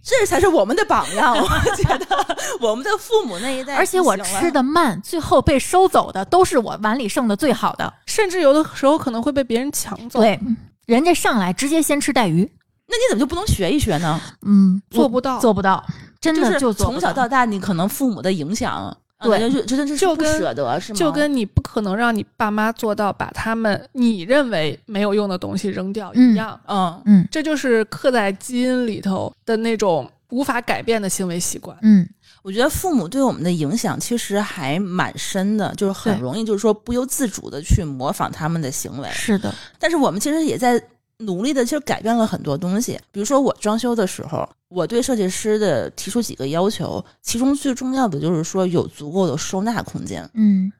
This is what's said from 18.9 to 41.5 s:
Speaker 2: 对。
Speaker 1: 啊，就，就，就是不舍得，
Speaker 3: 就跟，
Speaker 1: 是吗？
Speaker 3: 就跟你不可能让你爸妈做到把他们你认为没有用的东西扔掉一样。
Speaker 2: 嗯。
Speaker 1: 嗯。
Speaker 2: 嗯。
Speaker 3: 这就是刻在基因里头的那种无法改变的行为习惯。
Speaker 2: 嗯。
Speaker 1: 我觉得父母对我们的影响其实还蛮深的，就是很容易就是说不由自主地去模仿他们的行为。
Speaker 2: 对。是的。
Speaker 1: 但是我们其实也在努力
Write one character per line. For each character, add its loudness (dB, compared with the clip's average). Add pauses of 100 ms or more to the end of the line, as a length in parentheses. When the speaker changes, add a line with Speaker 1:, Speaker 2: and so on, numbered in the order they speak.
Speaker 2:
对。 2
Speaker 1:
啊， 0
就， 2
就， -2
就 -4
是 2
不 -2
舍 0
得， -
Speaker 3:
就 -2
跟， -2
Speaker 1:
是 -12
吗？ -6
Speaker 3:
就 2
跟 0
你 0
不 -2
可 -4
能 -4
让 0
你 -4 (120)
爸 -2
妈 0
做 -4
到 -2
把 -6
他 -4
们 -2
你 2
认 0
为 -2
没 -4
有 2
用 0
的 -4
东 -6
西 -4
扔 -6
掉 -8
一 8
样。 -4
Speaker 2:
嗯。 -2
Speaker 1:
嗯。 -2
Speaker 2:
嗯。 6
Speaker 3:
这 -4
就 0
是 2
刻 -2
在 2
基 -4
因 0
里 -4
头 -2 (120)
的 0
那 0
种 0 (220)
无 -2
法 -2
改 -4
变 -2
的 -4
行 -4
为 -4
习 -6
惯。 -16
Speaker 2:
嗯。 6 (360)
Speaker 1:
我 -10
觉 0
得 4
父 -2
母 2
对 -2
我 4
们 -6
的 0
影 0
响 -2
其 -4
实 -2
还 -4
蛮 -2
深 -2
的， -2
就 0
是 -2
很 -2
容 -6
易 -4
就 -2
是 -2
说 2
不 -4
由 0
自 -2
主 -8
地 -10
去 0
模 -4
仿 -4
他 -6
们 -2
的 -4
行 -8
为。 -10
Speaker 2:
对。 -8
是 0
的。 -6 (280)
Speaker 1:
但 0
是 0
我 4
们 -4
其 -2
实 0
也 0
在 2 (400)
努 -4
力 0